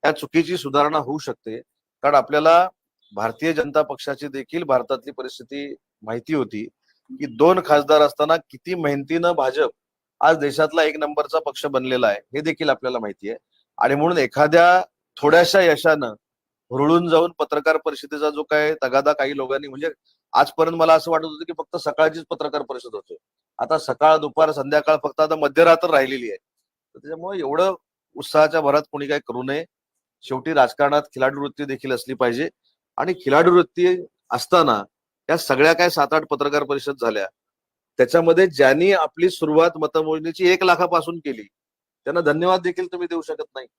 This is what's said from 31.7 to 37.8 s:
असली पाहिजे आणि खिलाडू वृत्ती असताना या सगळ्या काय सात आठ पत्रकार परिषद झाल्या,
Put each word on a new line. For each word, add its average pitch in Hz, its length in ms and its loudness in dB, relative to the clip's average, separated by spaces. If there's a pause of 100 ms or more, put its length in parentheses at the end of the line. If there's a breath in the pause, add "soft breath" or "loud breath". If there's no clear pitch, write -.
असली 127 220 -6
पाहिजे 123 340 -2 (480)
आणि 175 160 -4
खिलाडू 170 420 2
वृत्ती 180 520 2 (240)
असताना 127 520 2 (480)
या 165 60 2
सगळ्या 151 360 2
काय 170 180 2
सात 151 220 0
आठ 156 120 0
पत्रकार 143 380 -2
परिषद 139 380 -6
झाल्या, 107 260 -2 (720)